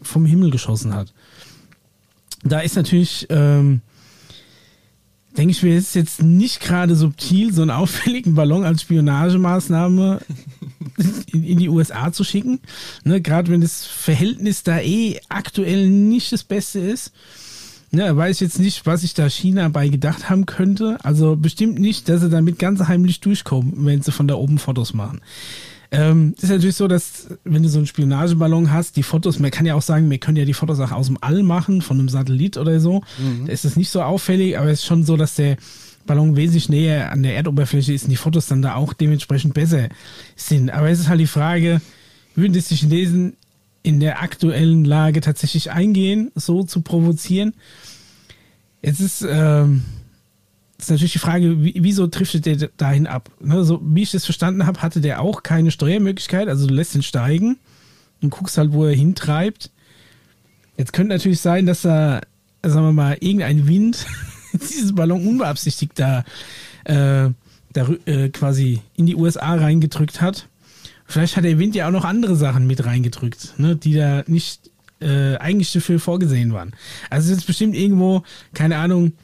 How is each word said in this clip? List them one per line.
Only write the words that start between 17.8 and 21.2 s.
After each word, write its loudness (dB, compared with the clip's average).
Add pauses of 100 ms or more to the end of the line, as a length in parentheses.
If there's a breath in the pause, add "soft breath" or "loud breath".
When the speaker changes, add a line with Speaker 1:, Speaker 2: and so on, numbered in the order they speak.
Speaker 1:
Ne, 2
weiß 0
ich -4
jetzt -2
nicht, 0
was 0
sich -2
da 0
China 0
bei 0
gedacht -2
haben 2
könnte. 0
Also 2